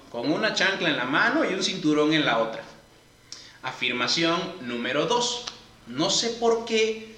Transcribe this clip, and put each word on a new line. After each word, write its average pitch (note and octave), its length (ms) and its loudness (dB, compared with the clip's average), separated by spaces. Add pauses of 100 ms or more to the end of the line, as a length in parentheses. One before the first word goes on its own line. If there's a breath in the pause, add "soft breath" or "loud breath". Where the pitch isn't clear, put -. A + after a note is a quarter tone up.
con B2+ 240 -2
una G3+ 220 0
chancla F#3 340 2
en C#3+ 80 2
la B2 80 -2
mano G3 400 2
y F3+ 80 0
un F#3+ 100 -2
cinturón D3+ 520 2
en D3+ 100 2
la A#2+ 140 2
otra. A2+ 240 -2 (1000 loud breath)
Afirmación B2+ 760 0 (220)
número B2 420 -2
dos. - 400 0 (420)
No C3+ 220 -2
sé A#3 220 0
por A3+ 340 2
qué, A3 540 0